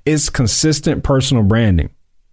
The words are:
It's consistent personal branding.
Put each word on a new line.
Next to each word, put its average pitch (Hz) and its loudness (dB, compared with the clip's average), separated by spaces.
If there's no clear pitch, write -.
It's 151 0
consistent 151 -2
personal 135 0
branding. 101 2